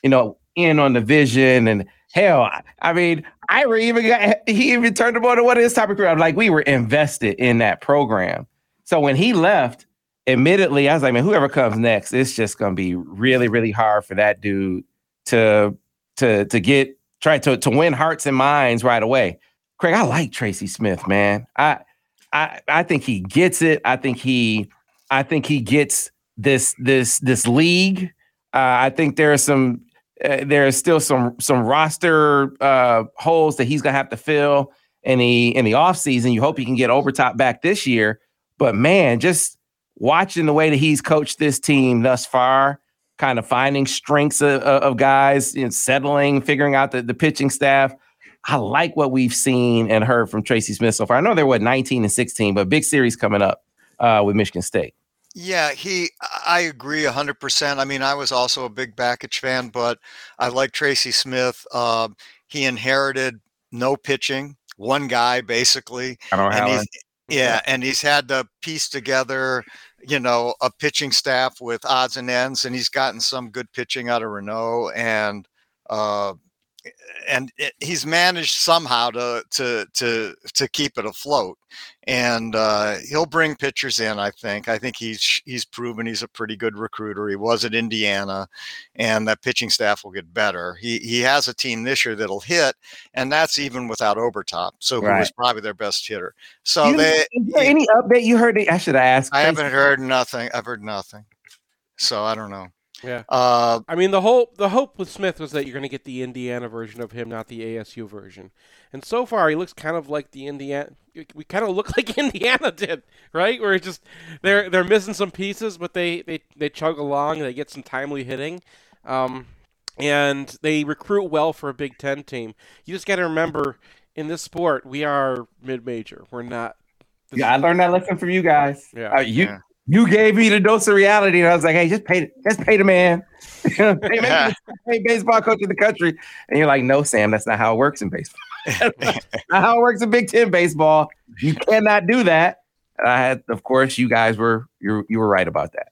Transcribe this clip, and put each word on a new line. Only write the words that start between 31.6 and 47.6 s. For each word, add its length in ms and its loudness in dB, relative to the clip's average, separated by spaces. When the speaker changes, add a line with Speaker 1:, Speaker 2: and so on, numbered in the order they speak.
Speaker 1:
roster, 920 2
uh, 420 4
holes 400 2
that 80 0
he's 160 -2
gonna 160 0
have 140 -4
to 80 -10
fill 520 0
in 160 2
the, 380 4
in 80 2
the 80 2
offseason. 640 2
You 80 2
hope 160 0
he 80 -6
can 100 -2
get 140 2
Overtop 480 2
back 240 0
this 240 0
year. 340 2
But, 160 2
man, 440 4
just 380 0
watching 480 2
the 80 2
way 160 4
that 80 2
he's 240 2
coached 380 0
this 200 0
team 440 2
thus 240 2
far, 540 2
kind 220 2
of 80 -6
finding 400 2
strengths 560 2
of, 180 4
of, 220 4
of 160 2
guys, 560 4
you 100 -2
know, 60 -4
settling, 720 0
figuring 320 0
out 160 2
the, 100 -2
the 140 -6
pitching 340 0
staff. 460 2